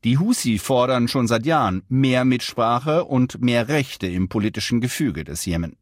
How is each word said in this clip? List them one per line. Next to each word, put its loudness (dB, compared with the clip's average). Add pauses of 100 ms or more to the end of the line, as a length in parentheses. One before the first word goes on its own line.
Die 4
Husi 2
fordern 2
schon 0
seit 0
Jahren 0
mehr 2
Mitsprache 0
und -2
mehr 2
Rechte -2
im -2
politischen -2
Gefüge -2
des -8
Jemen. -4